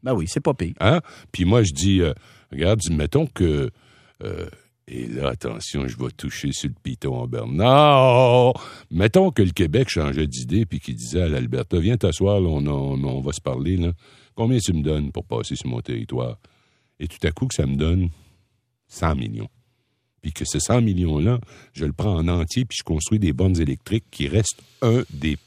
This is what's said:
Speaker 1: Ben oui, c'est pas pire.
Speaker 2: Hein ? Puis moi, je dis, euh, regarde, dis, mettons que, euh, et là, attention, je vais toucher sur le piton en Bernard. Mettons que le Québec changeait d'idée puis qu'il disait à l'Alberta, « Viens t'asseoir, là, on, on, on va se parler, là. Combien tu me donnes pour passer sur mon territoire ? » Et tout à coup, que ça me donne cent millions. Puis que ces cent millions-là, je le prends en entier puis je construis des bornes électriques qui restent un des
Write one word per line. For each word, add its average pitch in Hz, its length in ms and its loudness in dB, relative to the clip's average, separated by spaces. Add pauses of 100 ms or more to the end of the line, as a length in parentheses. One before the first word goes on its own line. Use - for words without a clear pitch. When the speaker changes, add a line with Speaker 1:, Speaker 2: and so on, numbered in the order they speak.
Speaker 1:
Ben 127 100 0
oui, 87 140 0
c'est - 160 -4
pas 147 120 2
pire. 85 240 -6
Speaker 2:
Hein ? 135 200 4 (320)
Puis 92 140 0
moi, 113 180 6
je 90 100 2
dis, 92 280 2
euh, 78 120 2 (380)
regarde, 90 280 0
dis, 85 140 -4
mettons 76 340 0
que, 73 420 0 (540)
euh, - 220 -10 (440)
et 62 180 -10
là, 65 220 -4
attention, 62 580 -6
je 58 100 -8
vais 64 180 -6
toucher 69 380 -6
sur - 160 -6
le 62 120 -10
piton 65 340 -6
en 60 120 -6
Bernard. 123 1300 6 (380)
Mettons 127 400 4
que - 100 2
le 92 100 4
Québec 90 380 2
changeait 76 380 0
d'idée 65 380 -2
puis - 140 -6
qu'il - 160 -10
disait 58 280 -4
à 85 40 0
l'Alberta, « 64 520 -2
Viens 110 180 2
t'asseoir, 98 420 2
là, 92 80 2
on, 73 200 0
on, 69 360 -2
on 67 180 -4
va 69 120 -4
se - 80 -10
parler, 71 360 -2
là. 85 140 0 (440)
Combien 117 240 0
tu 98 140 -2
me 80 100 0
donnes 73 280 -2
pour - 140 -8
passer 57 300 -6
sur - 140 -8
mon 60 120 -6
territoire ? » 58 560 -6 (640)
Et 76 80 -8
tout - 180 -8
à 80 60 2
coup, 127 160 -4
que - 80 -6
ça 73 100 0
me 69 100 -2
donne 85 340 2 (760)
cent 80 280 -2
millions. 55 340 -8 (720)
Puis 78 100 -8
que - 140 -8
ces - 140 -4
cent 120 220 2
millions-là, 90 580 2 (340)
je - 120 -6
le 73 80 -2
prends 98 220 0
en 82 120 0
entier 87 380 0
puis - 140 -10
je - 40 -12
construis 82 360 -2
des 87 140 2
bornes 90 260 2
électriques 80 500 -2
qui 71 180 -6
restent 101 340 -2 (200)
un 120 300 2
des 73 360 -4